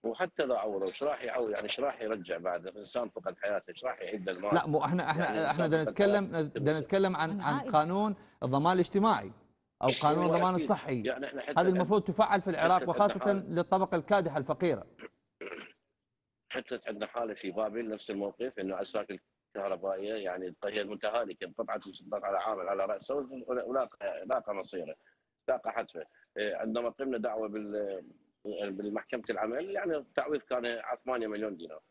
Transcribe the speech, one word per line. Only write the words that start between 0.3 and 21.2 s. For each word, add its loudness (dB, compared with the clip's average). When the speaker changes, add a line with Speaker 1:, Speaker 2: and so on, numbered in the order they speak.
Speaker 1:
لو 2
عوضه، 0
ايش -4
راح 0
يعوض؟ -2
يعني، -2
ايش -4
راح -2
يرجع -2
بعد؟ -2
الانسان -4
فقد -6
حياته، -2
ايش -12
راح -4
يعيد -4
للمال؟ 0
Speaker 2:
لا، 2
مو 2
احنا، 0
احنا، 2
Speaker 1:
يعني، 0
Speaker 2:
احنا 2
Speaker 1:
الإنسان 0
Speaker 2:
بدنا 4
Speaker 1:
فقد -2
Speaker 2:
نتكلم، 2
Speaker 1:
حياته. -2
Speaker 2:
بدنا 2
نتكلم 2
عن، 0
Speaker 3:
عن -4
Speaker 2:
عن 2
Speaker 3:
عائلة. -2
Speaker 2:
قانون 4
الضمان 4
الاجتماعي. 4
أو 6
قانون 6
Speaker 1:
هو 6
Speaker 2:
الضمان 6
Speaker 1:
أكيد. 2
Speaker 2:
الصحي، 0
Speaker 1:
يعني -2
إحنا -6
حتى 2
Speaker 2:
هذه 6
المفروض 4
تفعل 4
في -2
العراق، 4
Speaker 1:
حتى 2
عندنا 4
Speaker 2:
وخاصة 2
Speaker 1:
حالة 4
Speaker 2:
للطبقة 2
الكادحة 2
الفقيرة. 0
Speaker 1:
حتى -6
عندنا -4
حالة -4
في -6
بابل -2
نفس -8
الموقف، -4
إنه -2
عساكر -4
الكهربائية -2
يعني -4
هي -2
المتهالكة، -2